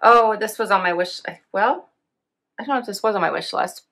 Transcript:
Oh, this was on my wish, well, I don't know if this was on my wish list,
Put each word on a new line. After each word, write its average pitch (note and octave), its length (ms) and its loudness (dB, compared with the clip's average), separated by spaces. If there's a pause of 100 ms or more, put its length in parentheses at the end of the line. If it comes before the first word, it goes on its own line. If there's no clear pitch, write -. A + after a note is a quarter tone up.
Oh, A3+ 360 6
this G#3+ 200 -6
was G#3+ 140 -4
on F#3+ 100 4
my F3+ 120 0
wish, F3+ 260 -4 (320)
well, B3 380 -2 (680)
I B3 60 -10
don't C#4 120 -2
know B3+ 40 -2
if A#3+ 60 -6
this G3 180 -8
was A3 120 0
on F#3 60 -2
my E3 100 2
wish - 200 -6
list, - 400 -6